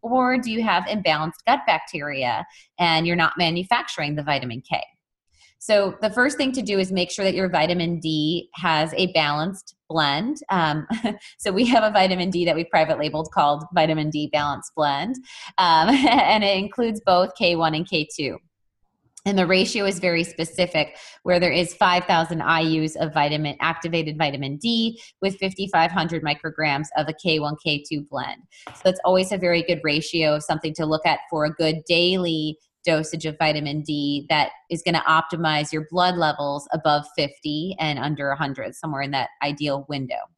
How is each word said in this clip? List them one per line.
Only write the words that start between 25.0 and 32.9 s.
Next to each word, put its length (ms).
with 180
fifty-five 520
hundred 320
micrograms 640
of 120
a 40
K 280
one, 200
K 300
two 180
blend. 340
So 120
it's 160
always 280
a 40
very 280
good 180
ratio, 560
something 360
to 120
look 180
at 140
for 160
a 80
good 360
daily 680
dosage 420